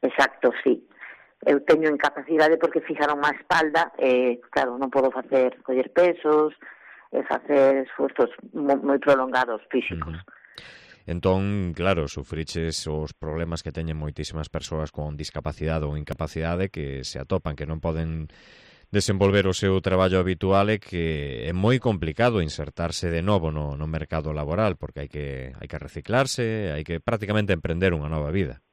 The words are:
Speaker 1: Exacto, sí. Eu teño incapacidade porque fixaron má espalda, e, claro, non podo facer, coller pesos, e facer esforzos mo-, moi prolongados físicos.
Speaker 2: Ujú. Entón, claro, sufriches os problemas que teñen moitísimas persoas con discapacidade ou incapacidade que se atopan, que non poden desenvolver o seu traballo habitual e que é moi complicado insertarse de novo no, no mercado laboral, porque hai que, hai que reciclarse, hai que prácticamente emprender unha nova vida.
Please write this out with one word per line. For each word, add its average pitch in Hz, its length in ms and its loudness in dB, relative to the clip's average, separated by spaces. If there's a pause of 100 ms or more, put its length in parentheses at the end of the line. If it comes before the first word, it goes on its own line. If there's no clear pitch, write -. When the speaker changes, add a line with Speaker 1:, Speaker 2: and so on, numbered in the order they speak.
Speaker 1:
Exacto, 135 560 2
sí. - 240 2 (640)
Eu 143 160 4
teño 160 240 6
incapacidade 156 720 2
porque 165 240 0
fixaron 147 400 0
má 147 160 2
espalda, 160 560 2
e, 127 560 2
claro, 131 240 0
non 131 160 -4
podo 131 240 2
facer, 127 480 2
coller 131 320 0
pesos, 156 560 4 (560)
e 131 160 -2
facer 135 640 4
esforzos 139 400 0 (240)
mo-, 139 320 0
moi 139 160 2
prolongados 127 720 2
físicos. 82 400 -2
Speaker 2:
Ujú. 82 160 -12 (800)
Entón, 95 640 0
claro, 85 400 0
sufriches 80 720 -6
os 76 320 -6
problemas 82 480 -6
que 76 80 -10
teñen 80 240 -6
moitísimas 76 560 -8
persoas 78 400 -6
con 76 240 -8
discapacidade 78 720 -4
ou 73 80 -4
incapacidade 82 720 -4
que 67 400 -8
se - 80 -12
atopan, 71 400 -4
que 71 80 -8
non 78 160 -6
poden 80 480 -4 (600)
desenvolver 98 640 4
o - 0 -
seu 95 320 2
traballo 92 320 4
habitual 95 560 2
e 107 80 0
que 76 640 -4
é 76 80 -6
moi 98 240 2
complicado 110 640 0
insertarse 80 720 -4
de 82 80 0
novo 87 320 0
no, 73 240 -4
no 73 80 -6
mercado 78 480 -4
laboral, 80 480 -2
porque 71 240 -10
hai 71 80 -12
que, 67 480 -8
hai - 80 -14
que 76 80 -12
reciclarse, 110 960 -2
hai 76 160 -6
que 82 160 -6
prácticamente 104 480 0
emprender 85 400 0
unha 76 160 -2
nova 76 240 -4
vida. 80 420 -4